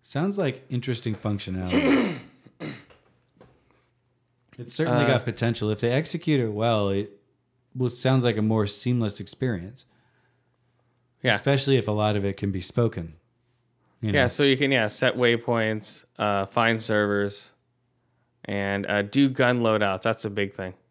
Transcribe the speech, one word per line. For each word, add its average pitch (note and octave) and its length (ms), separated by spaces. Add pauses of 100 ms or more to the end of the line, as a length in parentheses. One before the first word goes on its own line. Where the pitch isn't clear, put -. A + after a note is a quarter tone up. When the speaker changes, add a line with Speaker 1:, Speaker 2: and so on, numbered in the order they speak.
Speaker 1:
Sounds G3 340
like D3+ 320
interesting A#2+ 460
functionality. A2+ 960 (460)
Speaker 2:
<clears throat> D#3 100 (1900)
Speaker 1:
It's A#2+ 160
certainly B2 320
Speaker 2:
Uh, - 20
Speaker 1:
got A#2+ 180
potential. A2+ 440
If G#2+ 100
they A#2 100
execute D3+ 520
it A2+ 100
well, G#2 380
it, G2+ 280 (560)
well, B2+ 140
it A#2 40
sounds C3 340
like A#2 100
a G#2+ 60
more G#2+ 260
seamless A#2 540
experience. G#2 640 (1400)
Speaker 2:
Yeah. A#2+ 120
Speaker 1:
Especially C3+ 420
if A2+ 100
a G#2+ 60
lot G#2+ 240
of G2 80
it F#2+ 100
can G2+ 160
be F#2 80
spoken. F2+ 540 (880)
You A2 100
Speaker 2:
Yeah, C#3 120
Speaker 1:
know? B2 40
Speaker 2:
so - 160
you C3+ 140
can, C#3 140
yeah, A#2 160
set - 280
waypoints, A#2 880 (140)
uh, G2+ 280
find A2+ 360
servers, G2+ 680 (920)
and, G2 440
uh, G#2 140
do C3+ 280
gun B2 320
loadouts. G#2 400
That's A2+ 240
a G#2+ 40
big G2+ 240
thing. F#2 200 (180)